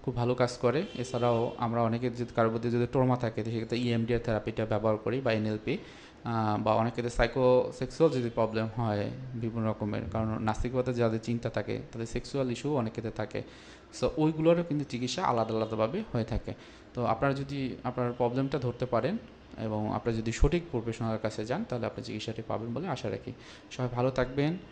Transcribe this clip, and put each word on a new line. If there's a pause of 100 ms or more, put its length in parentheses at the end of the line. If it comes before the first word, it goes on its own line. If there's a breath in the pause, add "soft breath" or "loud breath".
খুব
ভালো
কাজ
করে। (120)
এছাড়াও
আমরা
অনেকে
যদি
কারোর
মধ্যে
যদি
ট্রমা
থাকে,
সেক্ষেত্রে
ইএমডিআর
থেরাপিটা
ব্যবহার
করি
বা
এনএলপি, (460 loud breath)
আহ,
বা
অনেক
ক্ষেত্রে
সাইকোসেক্সুয়াল
যদি
প্রবলেম
হয় (240)
বিভিন্ন
রকমের, (100)
কারণ
নাস্তিকতার
যাদের
চিন্তা
থাকে, (140)
তাদের
সেক্সুয়াল
ইস্যু
অনেক
ক্ষেত্রে
থাকে। (580 loud breath)
So,
ওইগুলোরও
কিন্তু
চিকিৎসা
আলাদা
আলাদাভাবে (100)
হয়ে
থাকে। (420 loud breath)
তো
আপনারা
যদি
আপনার
প্রবলেমটা
ধরতে
পারেন (400)
এবং
আপনারা
যদি
সঠিক
প্রফেশনালের
কাছে
যান,
তাহলে
আপনি
চিকিৎসাটি
পাবেন
বলে
আশা
রাখি। (380 loud breath)
সবাই
ভালো
থাকবেন (160)